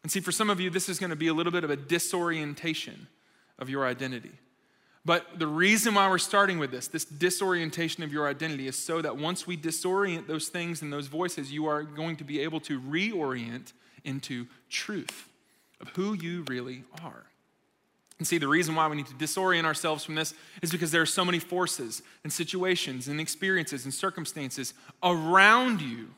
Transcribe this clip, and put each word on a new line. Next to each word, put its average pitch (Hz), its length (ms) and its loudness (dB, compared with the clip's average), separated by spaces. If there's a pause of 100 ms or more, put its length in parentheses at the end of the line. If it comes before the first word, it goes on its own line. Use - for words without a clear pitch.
And 156 80 -6
see, 190 80 0
for 180 140 -2
some 214 160 2
of 185 100 2
you, 185 100 0
this 185 200 -2
is 175 100 -4
gonna 175 160 -4
be 160 120 0
a 160 60 4
little 170 180 0
bit 175 120 0
of 151 60 -2
a 147 60 2
disorientation 160 1300 -2 (500)
of 127 120 -8
your 135 160 -2
identity. 127 480 -4 (720)
But 170 340 2
the 156 80 2
reason 208 460 4
why 196 160 6
we're 185 80 6
starting 190 420 4
with 135 120 0
this, 123 160 -6
this - 180 -4
disorientation 170 1000 0
of 147 80 -6
your 147 160 0
identity, 143 400 -4
is 127 80 -6
so 165 260 -2
that 139 140 -2
once 165 320 -4
we 180 80 -4
disorient 170 720 0
those 156 220 -4
things 170 320 -4
and 147 100 -6
those 143 160 -6
voices, 156 440 -4
you 156 160 -2
are 151 160 0
going 156 340 -6
to 156 60 -12
be 143 160 -4
able 156 220 -2
to 135 200 -4
reorient 135 920 -4 (320)
into 127 440 -6 (220)
truth - 600 -6 (500)
of - 100 -16
who 202 240 -2
you 170 360 -6
really 127 340 -8 (180)
are. 139 260 -16 (880)
And 160 100 -6
see, 175 120 2
the 143 80 0
reason 160 280 4
why 156 120 4
we 151 100 0
need 139 100 -6
to 127 60 -16
disorient 165 520 2
ourselves 156 380 0
from 156 120 -8
this 156 180 -2 (280)
is 165 100 -2
because 165 200 0
there 165 100 6
are 156 40 6
so 180 180 2
many 175 160 2
forces 160 640 -2 (220)
and 151 100 -6
situations 170 760 -2
and 151 140 -4
experiences 160 640 -2
and 135 80 -6
circumstances 147 800 -4 (280)
around 190 800 8
you 117 360 -8